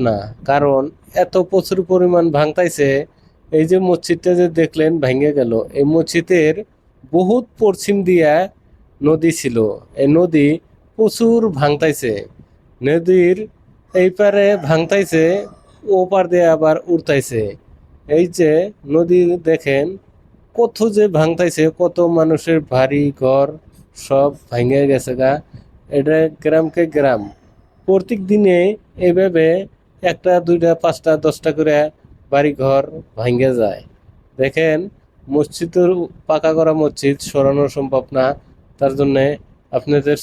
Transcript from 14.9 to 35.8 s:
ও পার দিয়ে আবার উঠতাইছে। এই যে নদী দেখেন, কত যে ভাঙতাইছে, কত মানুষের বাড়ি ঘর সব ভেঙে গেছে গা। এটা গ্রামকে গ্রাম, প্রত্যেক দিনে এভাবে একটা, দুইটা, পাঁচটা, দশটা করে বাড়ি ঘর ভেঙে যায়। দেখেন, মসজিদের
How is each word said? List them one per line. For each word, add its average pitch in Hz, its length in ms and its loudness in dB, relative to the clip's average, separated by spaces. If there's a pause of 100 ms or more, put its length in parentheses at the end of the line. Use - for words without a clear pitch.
ও - 20 4 (140)
পার 190 220 2
দিয়ে 175 220 4
আবার 156 220 2 (180)
উঠতাইছে। 139 480 -2 (760)
এই 180 80 2 (120)
যে 156 140 2 (420)
নদী 170 260 2 (280)
দেখেন, 143 380 0 (720)
কত 233 220 -2 (180)
যে 214 80 4 (140)
ভাঙতাইছে, 165 460 0 (160)
কত 170 160 -2 (220)
মানুষের 160 400 0 (140)
বাড়ি 135 320 0 (180)
ঘর 135 240 2 (600)
সব 139 240 2 (200)
ভেঙে 123 400 0
গেছে 131 300 -2
গা। 131 120 2 (680)
এটা 151 200 2 (260)
গ্রামকে 160 380 0 (140)
গ্রাম, 131 260 0 (680)
প্রত্যেক 190 320 0 (100)
দিনে 202 280 4 (500)
এভাবে 175 380 2 (560)
একটা, 180 300 -2 (140)
দুইটা, 170 240 2 (120)
পাঁচটা, 165 300 0 (140)
দশটা 156 320 -2
করে 151 200 2 (540)
বাড়ি 143 200 2 (100)
ঘর 135 200 2 (360)
ভেঙে 123 320 0 (100)
যায়। 101 220 -4 (580)
দেখেন, 156 380 -2 (560)
মসজিদের 170 560 -2 (380)